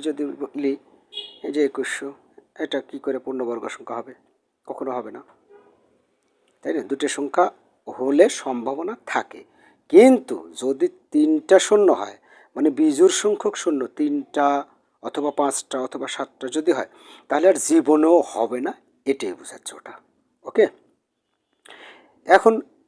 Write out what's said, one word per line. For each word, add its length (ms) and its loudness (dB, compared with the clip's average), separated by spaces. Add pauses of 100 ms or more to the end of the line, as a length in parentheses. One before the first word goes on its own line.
যদি 160 -6 (200)
বলি 300 -4 (760)
এই 80 -6
যে 140 -2
একুশশো, 400 -8 (560)
এটা 140 -6 (100)
কি 160 -16
করে 200 -4
পূর্ণবর্গ 400 -8 (120)
সংখ্যা 240 -14
হবে? 140 -16 (540)
কখনো 300 -10
হবে 180 -12
না, 40 -18 (1400)
তাই 140 -6
না? 140 -4
দুটো 160 -4 (100)
সংখ্যা 300 -2 (500)
হলে 300 4 (160)
সম্ভাবনা 520 -8 (180)
থাকে, 280 -6 (520)
কিন্তু 440 8 (260)
যদি 240 -2 (260)
তিনটা 440 4 (120)
শূন্য 200 4 (120)
হয়, 160 -10 (380)
মানে 140 0 (100)
বিজোড় 440 4
সংখ্যক 400 -2
শূন্য, 180 -2 (180)
তিনটা 480 -2 (640)
অথবা 220 -4 (100)
পাঁচটা 360 -4 (100)
অথবা 280 -10
সাতটা 320 -10 (100)
যদি 200 0
হয়, 140 -6 (380)
তাহলে 220 2
আর 60 4 (120)
জীবনেও 480 4 (160)
হবে 340 -4
না, 60 -6 (380)
এটাই 280 -6
বোঝাচ্ছে 400 -18
ওটা। 160 -20 (540)
ওকে, 160 2 (1700)
এখন 180 4 (320)